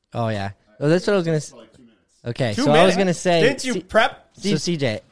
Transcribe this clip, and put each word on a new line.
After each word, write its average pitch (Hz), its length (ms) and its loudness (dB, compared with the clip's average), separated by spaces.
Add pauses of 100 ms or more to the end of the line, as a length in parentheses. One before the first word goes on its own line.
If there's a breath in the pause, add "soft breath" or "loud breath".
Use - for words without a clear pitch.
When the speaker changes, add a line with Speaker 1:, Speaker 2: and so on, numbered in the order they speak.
(140)
Speaker 1:
Oh, 117 160 -4
yeah. 98 220 -6 (280)
Oh, 143 80 -2
that's 170 200 0
what 208 60 2
I - 40 2
was 175 80 -2
gonna 165 120 -2
s-, - 160 -10 (680)
okay, 117 300 -4
Speaker 2:
Two 104 120 -4
Speaker 1:
so 143 60 4
I 160 140 6
was 185 100 4
Speaker 2:
minutes? - 20 -4
Speaker 1:
gonna 185 180 2
say, 170 260 0
Speaker 2:
Didn't 262 240 0
you 254 80 -2
Speaker 1:
C-, 190 80 -6
Speaker 2:
prep? - 520 -2
Speaker 1:
so, - 240 -4
C 175 200 -4
J, 123 240 -2 (100)